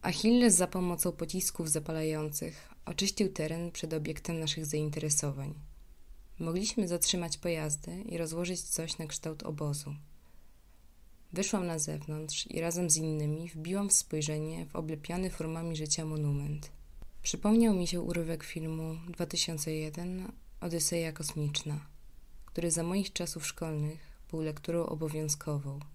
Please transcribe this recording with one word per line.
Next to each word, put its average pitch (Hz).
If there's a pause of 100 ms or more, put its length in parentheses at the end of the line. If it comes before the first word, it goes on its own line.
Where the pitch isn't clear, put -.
Achilles 226
za 180
pomocą 180
pocisków 165
zapalających 156 (120)
oczyścił 196
teren 165
przed 160
obiektem 156
naszych 156
zainteresowań. 147 (880)
Mogliśmy 180
zatrzymać 170
pojazdy 165
i 170
rozłożyć 170
coś -
na 160
kształt 156
obozu. 147 (1400)
Wyszłam 185
na 165
zewnątrz 151
i -
razem 170
z 160
innymi 156
wbiłam 180
w -
spojrzenie 156
w 147
oblepiony 160
formami 160
życia 156
monument. 147 (500)
Przypomniał 220
mi 180
się 175
urywek 165
filmu 160 (100)
Dwa 175
tysiące 160
jeden 175 (300)
Odyseja 165
kosmiczna, 147 (600)
który 170
za 165
moich 190
czasów 160
szkolnych 156 (300)
był 160
lekturą 156
obowiązkową. 151 (160)